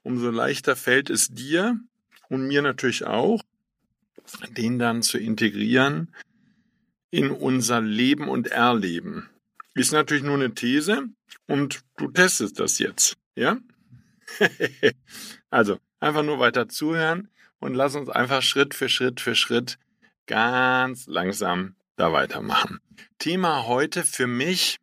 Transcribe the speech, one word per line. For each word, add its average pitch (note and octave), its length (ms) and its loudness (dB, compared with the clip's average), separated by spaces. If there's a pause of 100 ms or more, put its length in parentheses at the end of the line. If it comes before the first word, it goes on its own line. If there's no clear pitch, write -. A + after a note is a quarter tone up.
umso A#2+ 300 -2
leichter C3 440 0
fällt C3 360 2
es - 160 0
dir D#3+ 520 -2 (500)
und C3 180 -2
mir C#3+ 160 2
natürlich C3 420 0
auch, E3 380 2 (1040)
den A#2+ 300 -2
dann A#2 240 0
zu - 160 -2
integrieren A2+ 960 0 (960)
in D3 180 2
unser C3 500 0
Leben B2 480 0
und B2+ 200 -2
Erleben. F#2 840 0 (460)
Ist C3 160 0
natürlich D3+ 320 2
nur C#3+ 100 -2
eine C3 220 0
These D3+ 480 0 (420)
und C#3+ 360 -2 (160)
du C#3+ 120 -6
testest E3+ 500 0
das - 200 -2
jetzt, - 380 0 (180)
ja? E3+ 240 0 (800)
<laughs> - 400 0 (680)
Also, G#2+ 300 2 (200)
einfach D3+ 240 0
nur D3 160 -2
weiter A#2+ 300 2
zuhören E3 600 -2 (300)
und C3+ 140 -6
lass C3+ 220 0
uns C#3+ 140 -8
einfach B2+ 320 0
Schritt C#3 320 2
für B2+ 160 -2
Schritt B2+ 320 0
für A#2 140 -2
Schritt - 420 0 (480)
ganz B2+ 840 2
langsam F#2 680 -2 (200)
da E2 160 2
weitermachen. C#2 680 0 (380)
Thema D#3+ 480 -2
heute C#3+ 380 0
für - 240 -2
mich D3 560 0